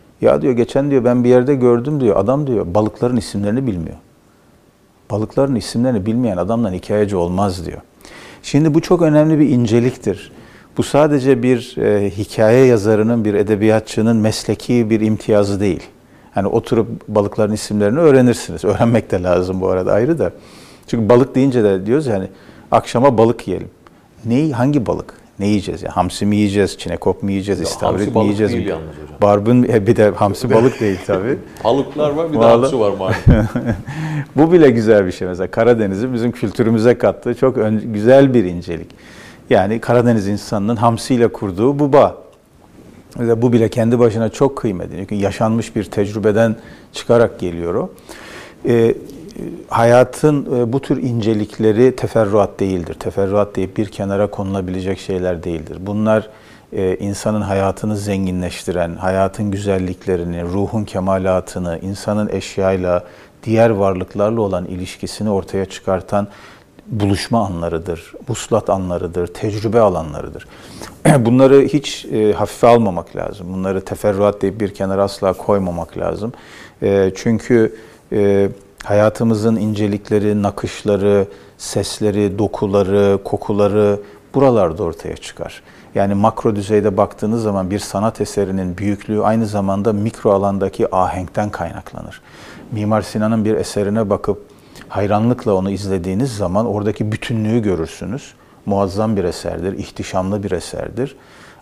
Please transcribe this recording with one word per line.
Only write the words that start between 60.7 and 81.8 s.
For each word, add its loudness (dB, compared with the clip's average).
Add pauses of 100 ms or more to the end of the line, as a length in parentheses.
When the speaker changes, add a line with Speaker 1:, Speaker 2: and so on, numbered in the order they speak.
Speaker 1:
kemalatını, -2
insanın -4
eşyayla, -2 (400)
diğer 4
varlıklarla -2
olan -2
ilişkisini -8
ortaya -2
çıkartan -4 (600)
buluşma 0
anlarıdır, -6 (160)
vuslat -2
anlarıdır, -2
tecrübe -2
alanlarıdır. -2 (580)
<clears throat> 6
Bunları 6
hiç, -2
e, 0
hafife 0
almamak 2
lazım. -10
Bunları -2
teferruat 0
deyip -2
bir -4
kenara 0
asla 0
koymamak -2
lazım. -6 (480)
E, 2
çünkü, 2 (360)
e, 2 (340)
hayatımızın 2
incelikleri, 0
nakışları, 0 (300)
sesleri, -2